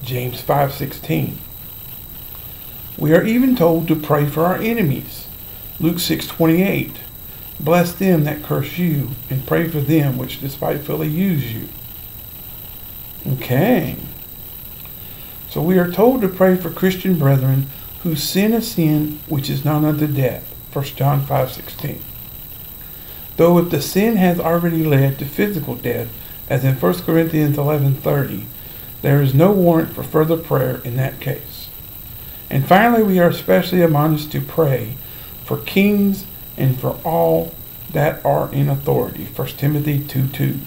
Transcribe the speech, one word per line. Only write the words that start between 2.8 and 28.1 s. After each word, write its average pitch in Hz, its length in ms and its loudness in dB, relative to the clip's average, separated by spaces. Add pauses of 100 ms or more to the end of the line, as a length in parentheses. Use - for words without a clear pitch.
We 156 160 2
are 170 120 6
even 247 320 4
told 165 320 4
to 156 80 4
pray 147 300 2
for 156 200 0
our 180 100 2
enemies. 214 720 -2 (540)
Luke 170 180 2
six - 280 -2
twenty-eight, 165 720 2 (640)
"Bless 175 320 4
them 180 320 4
that 151 180 -2
curse 147 360 -4
you, 151 320 0 (180)
and 131 160 -4
pray 165 240 0
for 156 120 -2
them 139 360 2
which 123 240 -8
despitefully 143 680 -4
use 151 440 0
you." 113 160 -8 (1700)
Okay. 170 640 2 (1500)
So 147 100 -6
we 180 180 4
are 175 120 4
told 226 320 4
to 185 60 2
pray 185 280 4
for 170 140 -4
Christian 185 480 0
brethren 135 480 4 (360)
who 165 140 -2
sin 208 380 2
a 226 80 2
sin 151 680 0
which 139 220 -2
is 139 140 -2
not 151 200 2
unto 151 220 2
death. 131 480 -2 (180)
First 135 240 -6
John 139 280 2
five 131 280 0
sixteen. - 480 -10 (1400)
Though 170 220 8
if 170 120 2
the 147 120 0
sin 214 340 2
has 180 240 4
already 165 420 2
led 139 360 4
to 139 80 -6
physical 147 500 -2
death, 117 320 -4 (400)
as 135 160 0
in 135 120 4
First 180 280 0
Corinthians 160 540 2
eleven 139 360 2
thirty, 135 520 -2 (560)